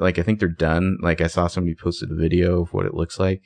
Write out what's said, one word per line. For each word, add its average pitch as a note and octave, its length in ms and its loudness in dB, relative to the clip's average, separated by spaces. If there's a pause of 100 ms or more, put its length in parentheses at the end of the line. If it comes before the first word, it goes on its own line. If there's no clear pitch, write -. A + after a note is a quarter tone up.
Like, F2 180 2
I E2+ 40 0
think G#2+ 160 0
they're F#2+ 100 2
done. E2 520 0
Like, E2 200 0
I E2 60 4
saw F2 200 0
somebody F2 280 -2
posted F2 360 -6
a D#2+ 40 -4
video F2 460 2
of F2 120 -4
what F#2+ 120 0
it - 80 -4
looks - 260 -4
like. F#2+ 260 0